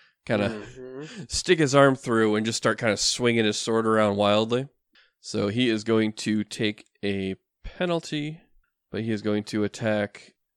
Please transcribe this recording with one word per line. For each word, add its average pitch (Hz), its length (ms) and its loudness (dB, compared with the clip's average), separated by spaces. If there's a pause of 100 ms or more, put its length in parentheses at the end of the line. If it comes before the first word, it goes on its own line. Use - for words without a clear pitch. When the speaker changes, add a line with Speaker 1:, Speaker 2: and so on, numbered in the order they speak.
(260)
Speaker 1:
kinda 104 240 0
Speaker 2:
Mm-hmm. 127 800 -14
Speaker 1:
stick - 320 0
his 139 160 2
arm 139 220 6
through 110 400 2
and 110 80 0
just 113 120 -2
start 113 220 0
kinda 110 160 0
swinging 117 480 2
his 104 140 0
sword 113 280 0
around 110 300 2
wildly. 113 540 2 (500)
So 104 300 -4
he 120 200 0
is 110 140 0
going 110 300 2
to 107 320 -2
take - 400 -6 (180)
a 98 320 -4 (300)
penalty, 160 760 -6 (520)
but 107 120 -6
he 113 80 -2
is 104 100 -4
going 104 240 -2
to 107 200 -2
attack 104 680 -4 (220)